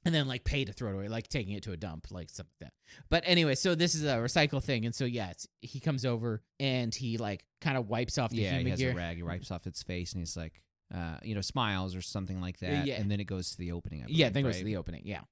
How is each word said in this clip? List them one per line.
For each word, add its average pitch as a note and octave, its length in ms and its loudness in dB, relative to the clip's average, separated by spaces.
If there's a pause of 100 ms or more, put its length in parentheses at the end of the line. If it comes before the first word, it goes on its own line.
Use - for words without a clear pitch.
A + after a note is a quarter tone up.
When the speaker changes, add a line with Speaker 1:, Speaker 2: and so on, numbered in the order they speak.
Speaker 1:
And E3 80 4
then, D3+ 140 4
like, B2+ 160 -2
pay C#3+ 220 2
to G#2 80 -6
throw A2+ 180 -2
it F#2+ 60 -2
away, G2 120 -2
like A2 200 -4
taking G2+ 240 -2
it G2+ 120 -6
to G#2+ 80 -4
a E2+ 40 -4
dump, D#2+ 340 -8
like, F2 200 -8
something - 300 -14
like D2 100 -14
that. - 400 -20
But E3 160 4
anyway, E3+ 280 8
so F3 220 4
this E3+ 180 4
is D#3 80 0
a C#3+ 140 4
recycle C#3 440 4
thing, A#2 260 0
and A#2 80 0
so, C#3 100 0
yeah, A#2 260 -2
it's, - 160 -12 (140)
he B2+ 180 -10
comes C3 260 0
over, A#2 380 0 (160)
and B2+ 340 2
he, A#2 240 -2
like, G#2 280 -2 (160)
kinda C3+ 200 2
wipes A#2 380 0
off A#2 140 2
the A2+ 60 0
Speaker 2:
Yeah, G2 120 2
he F2 60 2
Speaker 1:
human E2+ 160 2
Speaker 2:
has F#2 80 0
Speaker 1:
gear. E2+ 100 2
Speaker 2:
a F2 60 0
rag, E2+ 220 -4
he E2+ 40 -6
wipes F2 300 -4
off F2 160 -6
its - 160 -8
face, F2+ 280 -4
and F#2 80 -4
he's E2 160 -4
like, E2 240 -8 (320)
uh, E2+ 300 -6
you G#2+ 140 -4
know, G2+ 60 0
smiles F#2+ 520 0
or F#2 80 -6
something F#2 380 -4
like F2+ 200 -4
Speaker 1:
Uh, F#2 60 -4
Speaker 2:
that, - 220 2
Speaker 1:
yeah. A#2+ 120 -4
Speaker 2:
and G2+ 80 0
then G#2 120 2
it G2+ 60 -4
goes F#2 260 -4
to - 60 -12
the F2 120 -4
opening, E2 320 -6
I - 60 -8
Speaker 1:
Yeah, D3 220 4
Speaker 2:
believe, - 40 -2
Speaker 1:
then C#3 60 4
it C3+ 80 4
goes G#2+ 80 2
to - 60 -2
Speaker 2:
right? - 40 -4
Speaker 1:
the G#2+ 120 0
opening, E2 280 -8
yeah. G2 260 -6